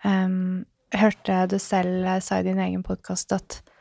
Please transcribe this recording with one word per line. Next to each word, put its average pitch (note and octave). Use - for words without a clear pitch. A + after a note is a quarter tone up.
ehm, F#3
hørte F#3+
du G3
selv, F#3
eh, F#3
sa F#3+
i F#3
din F#3
egen F#3
podcast -
at -